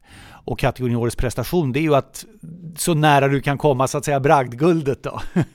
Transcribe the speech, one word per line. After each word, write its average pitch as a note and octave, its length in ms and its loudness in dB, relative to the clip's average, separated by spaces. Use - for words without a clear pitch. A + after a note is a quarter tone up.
Och - 140 -6
kategorin A#2+ 380 0
årets A#2 200 -2
prestation, C3 560 -2
det B2+ 80 -2
är - 20 -2
ju D3+ 120 2
att - 300 -2
så - 180 -2
nära D3 340 4
du C#3 120 2
kan C#3 180 -2
komma, C3 300 2
så D3+ 100 -4
att C#3 60 -6
säga, C#3 160 0
bragdguldet C#3 840 2
då. - 180 -10